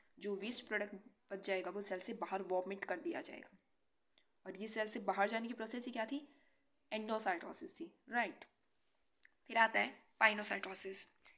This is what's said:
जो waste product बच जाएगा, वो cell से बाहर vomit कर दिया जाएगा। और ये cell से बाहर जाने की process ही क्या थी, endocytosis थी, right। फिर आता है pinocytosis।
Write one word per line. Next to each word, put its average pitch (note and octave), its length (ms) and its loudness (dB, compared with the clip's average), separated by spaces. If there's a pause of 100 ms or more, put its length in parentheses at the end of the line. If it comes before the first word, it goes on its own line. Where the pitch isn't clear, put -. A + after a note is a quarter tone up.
(180)
जो G3 180 -2
waste G#3 320 0
product G#3 260 -2 (380)
बच F#3+ 140 -6
जाएगा, F#3 240 0
वो G3+ 120 -4
cell F#3 180 2
से A3+ 120 -6
बाहर G3 300 -4
vomit F#3 420 -2
कर F3 160 -2
दिया D#3 200 -4
जाएगा। - 380 -10 (880)
और F#3 100 -8
ये G#3+ 120 -4
cell A3 200 4
से G#3+ 120 0
बाहर G3 280 4
जाने A3+ 200 0
की A#3+ 60 -6
process A3+ 320 -2
ही A#3+ 60 -4
क्या A3+ 140 -2
थी, - 280 -6 (580)
endocytosis G#3+ 880 -2
थी, E3+ 280 -12
right। A3 360 0 (1040)
फिर A3+ 120 -2
आता A3 220 6
है B3 220 -2 (200)
pinocytosis। G3 840 2 (340)